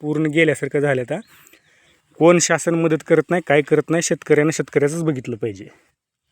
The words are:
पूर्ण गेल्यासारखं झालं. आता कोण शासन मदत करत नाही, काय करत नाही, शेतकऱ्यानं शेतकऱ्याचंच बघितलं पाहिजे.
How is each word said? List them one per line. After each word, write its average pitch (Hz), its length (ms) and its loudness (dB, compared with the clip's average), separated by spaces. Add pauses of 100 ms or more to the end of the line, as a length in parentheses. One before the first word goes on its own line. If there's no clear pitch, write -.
पूर्ण 151 240 -4
गेल्यासारखं 151 540 0
झालं. 139 220 0
आता 139 180 -8 (1000)
कोण 170 220 6
शासन 170 340 0
मदत 165 200 0 (120)
करत 156 220 4
नाही, 175 180 -2
काय 147 140 4
करत 147 280 -2
नाही, 165 140 0
शेतकऱ्यानं 151 480 0
शेतकऱ्याचंच 147 520 -4
बघितलं 131 320 -6
पाहिजे. 104 320 -10 (640)